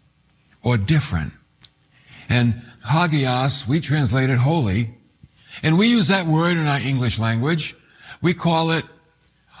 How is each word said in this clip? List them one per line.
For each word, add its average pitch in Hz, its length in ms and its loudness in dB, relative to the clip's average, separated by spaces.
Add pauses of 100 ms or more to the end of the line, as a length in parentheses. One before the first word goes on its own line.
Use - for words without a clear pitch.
(600)
or 120 160 0
different. 98 560 -2 (960)
And 120 320 0 (240)
"hagios" 135 800 0
we 147 120 0
translate 131 500 0
it 127 100 2
holy, 120 580 0 (640)
and 160 160 2
we 214 100 4
use 233 200 2
that 190 180 2
word 165 320 2
in 156 80 -2
our 143 140 0
English 123 400 -2
language. 120 560 -2 (460)
We 175 120 2
call 165 380 0
it 160 140 -2 (760)